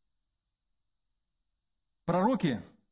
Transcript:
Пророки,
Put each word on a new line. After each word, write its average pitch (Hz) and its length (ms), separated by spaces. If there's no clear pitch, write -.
Пророки, 180 560